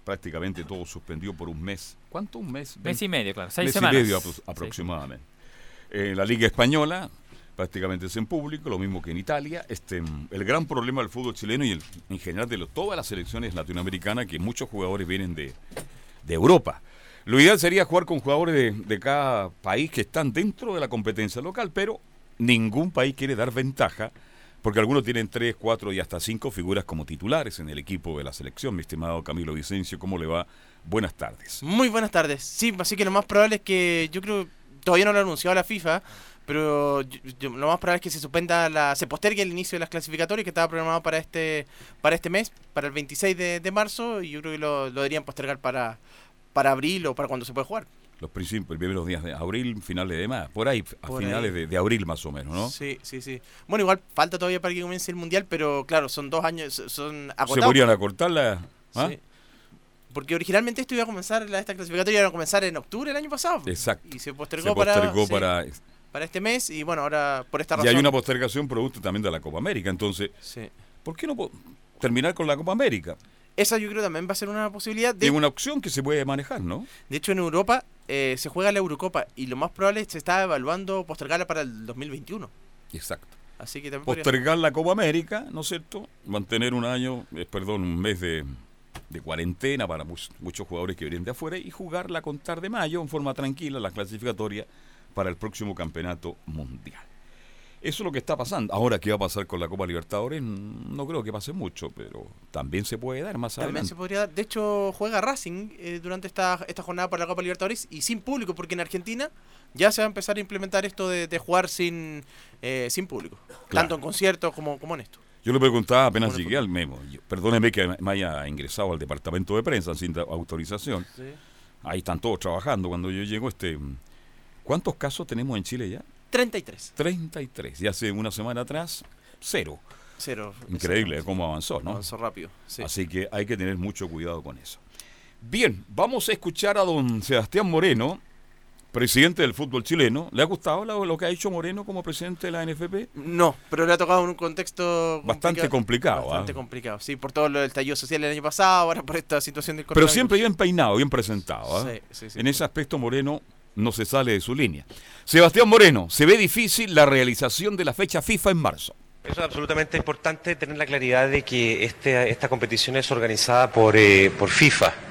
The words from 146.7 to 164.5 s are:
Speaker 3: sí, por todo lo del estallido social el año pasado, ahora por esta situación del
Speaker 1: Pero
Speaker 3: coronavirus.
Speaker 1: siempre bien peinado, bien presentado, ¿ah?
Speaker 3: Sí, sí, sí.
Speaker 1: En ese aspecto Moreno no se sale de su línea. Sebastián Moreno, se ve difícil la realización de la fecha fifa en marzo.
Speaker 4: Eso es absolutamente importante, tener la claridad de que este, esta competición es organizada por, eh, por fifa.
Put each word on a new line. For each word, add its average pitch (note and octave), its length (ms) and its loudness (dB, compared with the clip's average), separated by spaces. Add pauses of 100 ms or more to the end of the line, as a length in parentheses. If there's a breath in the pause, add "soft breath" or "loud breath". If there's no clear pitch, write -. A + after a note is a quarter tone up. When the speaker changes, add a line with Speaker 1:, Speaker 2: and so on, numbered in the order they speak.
Speaker 3:
sí, C#3+ 160 -8
por C3 160 -8
todo D3+ 160 4
lo C#3+ 120 2
del C#3 100 2
estallido C#3 260 -2
social D3 300 -2
el D3 80 0
año D3 100 -4
pasado, F#3 380 6
ahora E3 200 2
por D3+ 140 -4
esta D#3 240 0
situación D3+ 380 -6
del D3+ 80 -10
Speaker 1:
Pero - 80 -6
Speaker 3:
coronavirus. D#3 200 10
Speaker 1:
siempre A3 260 6
bien A3 160 2
peinado, E3 420 4
bien C#3 120 4
presentado, F#2+ 680 -2
¿ah? B2+ 120 -2
Speaker 3:
Sí, A2 120 -10 (100)
sí, A2 200 -16
sí. - 80 -10
Speaker 1:
En A#2 80 2
ese C#3+ 180 2
aspecto D3+ 320 -4
Moreno C3+ 440 -2 (340)
no G#2+ 160 2
se G#2 140 -2
sale B2+ 260 2
de G2+ 100 4
su A#2 140 -4
línea. F#2 320 0 (360 loud breath)
Sebastián F3 440 10
Moreno, E3 420 10
se - 160 6
ve F#3+ 100 12
difícil A3 600 2
la D3+ 100 12
realización C3+ 720 4
de F3+ 80 0
la C3 80 0
fecha F3+ 300 0
fifa G#3 260 2
en F3+ 80 4
marzo. G#2 380 -2 (280)
Speaker 4:
Eso - 100 -6
es E3 120 -2
absolutamente D3+ 520 0
importante, D#3+ 580 -2
tener D3+ 220 -6
la D3 100 0
claridad C3 420 4
de C#3 140 2
que A#2 400 2
este, B2+ 460 4
esta B2 200 0
competición A#2 460 0
es C3+ 160 2
organizada A#2+ 600 4
por, A2 240 8
eh, G2 360 12
por G2 180 2
fifa. A#2+ 440 6 (180)